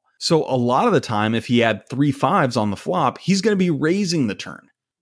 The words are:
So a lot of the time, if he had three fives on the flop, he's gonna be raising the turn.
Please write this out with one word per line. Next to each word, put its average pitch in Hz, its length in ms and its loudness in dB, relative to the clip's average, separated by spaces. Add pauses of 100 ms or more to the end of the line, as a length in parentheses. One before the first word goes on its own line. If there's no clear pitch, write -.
(180)
So 160 280 2
a 131 100 -2
lot 127 320 2
of 214 60 2
the 135 80 2
time, 110 340 -2
if 110 120 -4
he 120 120 2
had 113 300 0
three 139 220 0
fives 135 460 0
on 104 140 0
the 95 60 -4
flop, 156 420 -2
he's 190 220 0
gonna 214 160 2
be 180 120 2
raising 160 580 0
the 98 80 -6
turn. - 340 -16 (320)